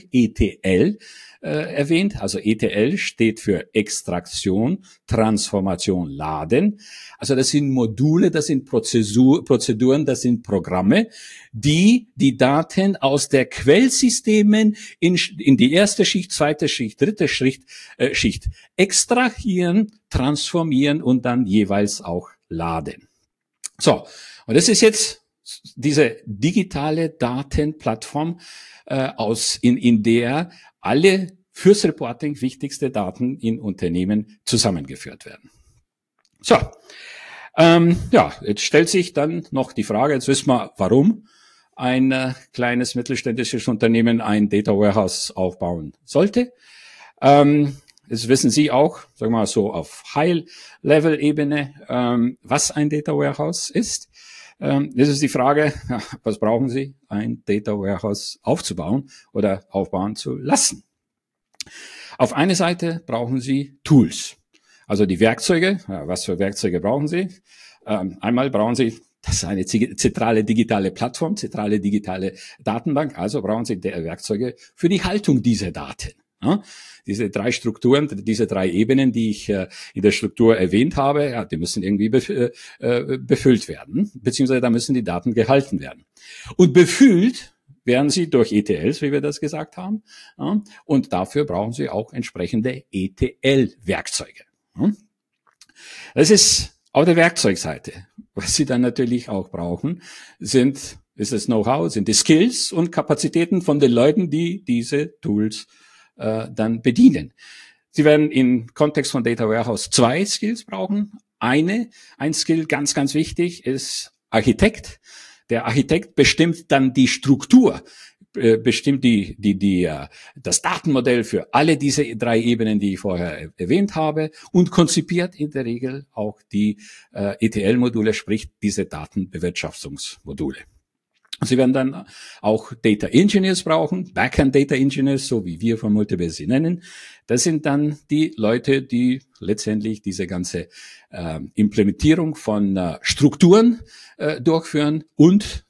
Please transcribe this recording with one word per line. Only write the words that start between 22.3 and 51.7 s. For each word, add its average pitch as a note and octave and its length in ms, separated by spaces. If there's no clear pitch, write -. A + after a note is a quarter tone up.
laden. E2 580
So, A#2 260
und A2+ 100
das - 140
ist A3 120
jetzt - 400
diese C3+ 500
digitale D#3 840
Datenplattform, D3 1300
äh, C3+ 300
aus, A2+ 460
in, B2 160
in A#2 260
der A#2+ 480
alle F3+ 560
fürs G#3 340
Reporting C#3+ 560
wichtigste B2+ 480
Daten B2 480
in A2+ 220
Unternehmen G2 840
zusammengeführt F#2 840
werden. - 260
So, - 160
ähm, E3+ 380
ja, F3 300
jetzt G#2 200
stellt E3 280
sich F3+ 240
dann D#3 380
noch C3 200
die G#2+ 120
Frage, B2 320
jetzt B2+ 120
wissen C#3 200
wir, B2 300
warum C3+ 500
ein, C3 360
äh, C3 220
kleines B2 420
mittelständisches A#2+ 720
Unternehmen A#2 520
ein G#2 300
Data G#2 220
Warehouse G2+ 580
aufbauen F2 640
sollte. G#3 480
Ähm, C#3+ 560
jetzt A#2 180
wissen C3 220
Sie D3 220
auch, C#3+ 300
sagen A2+ 180
wir A#2 60
mal A2 80
so G#2 260
auf - 320
High-Level-Ebene, D3 1600